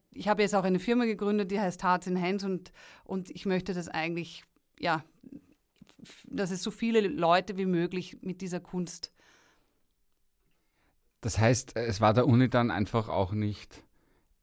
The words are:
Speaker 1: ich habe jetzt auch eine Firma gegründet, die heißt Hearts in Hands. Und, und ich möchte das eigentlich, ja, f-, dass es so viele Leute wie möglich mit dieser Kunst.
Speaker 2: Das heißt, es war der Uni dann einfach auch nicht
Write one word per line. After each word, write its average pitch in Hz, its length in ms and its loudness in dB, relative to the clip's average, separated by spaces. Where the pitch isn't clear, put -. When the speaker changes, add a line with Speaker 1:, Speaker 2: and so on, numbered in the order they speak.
Speaker 1:
ich 185 180 -6
habe 208 120 4
jetzt 202 140 2
auch 190 80 2
eine 185 160 2
Firma 240 260 0
gegründet, 208 460 0
die 202 80 -2
heißt 185 240 -2
Hearts 180 240 0
in 185 120 0
Hands. 190 240 -2
Und, 185 280 -6
und 185 260 -8
ich - 160 -10
möchte 185 300 -2
das 170 120 -6
eigentlich, 165 580 -6
ja, 160 240 0
f-, - 260 -16
dass 185 220 -4
es 185 140 -4
so 214 80 -4
viele 226 300 2
Leute 175 560 2
wie 190 100 0
möglich 175 540 -2
mit 180 200 -8
dieser 175 180 -6
Kunst. - 540 -8
Speaker 2:
Das 113 160 -4
heißt, 113 380 2
es 113 260 -2
war 107 140 6
der 123 100 6
Uni 123 240 6
dann 120 220 2
einfach 101 380 0
auch 87 220 0
nicht 104 520 -6